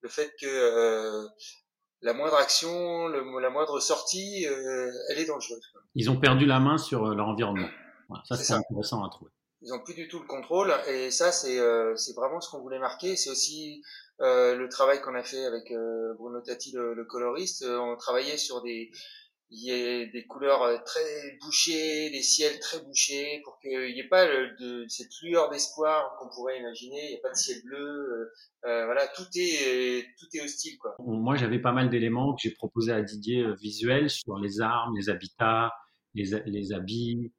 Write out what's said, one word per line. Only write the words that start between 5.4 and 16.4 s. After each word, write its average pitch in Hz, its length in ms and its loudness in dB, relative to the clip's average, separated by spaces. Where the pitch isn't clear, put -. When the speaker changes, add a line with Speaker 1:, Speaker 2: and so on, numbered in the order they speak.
Speaker 1:
quoi. - 100 -20
Speaker 2:
Ils 117 160 2
ont 131 80 4
perdu 135 280 6
la 131 140 6
main 143 180 6
sur, 123 280 0
euh, 107 80 2
leur 104 140 0
environnement. 101 400 0
Voilà, 92 160 -14
ça, 123 120 -4
Speaker 1:
C'est - 80 -4
Speaker 2:
c'est - 80 2
Speaker 1:
ça. 120 60 4
Speaker 2:
intéressant 104 460 -2
à 95 60 -6
trouver. - 220 -20
Speaker 1:
Ils 120 100 -10
ont 123 100 -8
plus 170 120 -12
du 160 120 -12
tout 165 140 -12
le 143 60 -16
contrôle, 165 460 2
et 131 220 -2
ça, 131 220 4
c'est, 127 260 0
euh, 113 380 4
c'est 120 180 -4
vraiment 135 260 -2
ce - 100 -12
qu'on 147 100 -10
voulait 131 180 -8
marquer. 180 380 -2
C'est 139 140 -2
aussi, 151 520 -4
euh, 127 340 6
le 127 140 -4
travail 135 320 4
qu'on 131 160 -6
a 120 80 -4
fait 131 200 -6
avec, 117 280 -4
euh, 113 460 -4
Bruno 120 220 -10